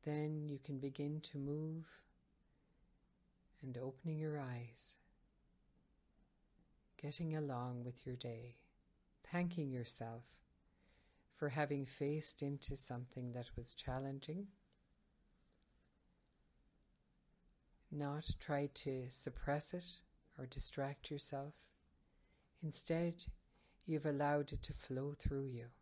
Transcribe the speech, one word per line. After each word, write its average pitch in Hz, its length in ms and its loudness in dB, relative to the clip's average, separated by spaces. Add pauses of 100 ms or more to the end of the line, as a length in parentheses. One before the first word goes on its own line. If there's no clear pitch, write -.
Then 151 460 2
you 139 120 -2
can 139 180 -2
begin 143 420 0
to - 160 -4
move 156 480 0 (1800)
and 127 160 -6
opening 131 400 -2
your 156 220 0
eyes, 120 560 -6 (2000)
getting 156 340 0
along 123 500 0
with 123 200 -6
your 127 100 -2
day, 120 420 -6 (760)
thanking 175 400 2
yourself 120 520 -2 (1120)
for 147 140 2
having 143 360 4
faced 147 560 0
into 139 340 0
something 123 560 -2
that 120 240 -4
was 117 180 -4
challenging. 139 760 -2 (3500)
Not 147 500 0
try 143 340 2
to 131 340 0
suppress - 680 2
it 175 120 -2 (520)
or 135 80 -6
distract 135 640 -2
yourself. 143 440 -2 (1080)
Instead, 170 640 2 (600)
you've 156 200 2
allowed 147 460 6
it 139 120 0
to - 100 -4
flow 135 440 -2
through 139 280 4
you. 120 220 -4 (140)